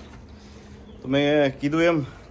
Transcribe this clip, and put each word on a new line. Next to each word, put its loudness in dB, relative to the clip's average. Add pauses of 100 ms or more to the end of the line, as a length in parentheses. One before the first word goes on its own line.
(1000)
તો -14
મેં 2
કીધું 0
એમ, 4 (240)